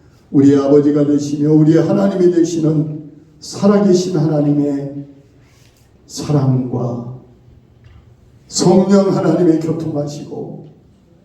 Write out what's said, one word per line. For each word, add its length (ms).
우리의 260
아버지가 480
되시며 480
우리의 300
하나님이 480
되시는 800
살아계신 800
하나님의 880
사랑과 1080
성령 680
하나님의 440
교통하시고 1080